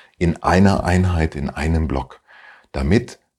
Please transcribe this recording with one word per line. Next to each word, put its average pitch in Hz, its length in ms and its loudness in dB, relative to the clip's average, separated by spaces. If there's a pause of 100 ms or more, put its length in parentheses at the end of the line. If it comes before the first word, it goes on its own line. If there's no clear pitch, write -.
(180)
in 85 220 -2
einer 95 440 2
Einheit, 90 500 0
in 71 160 -6
einem 78 380 -2
Block, 69 320 -8 (500)
damit 71 480 -2 (200)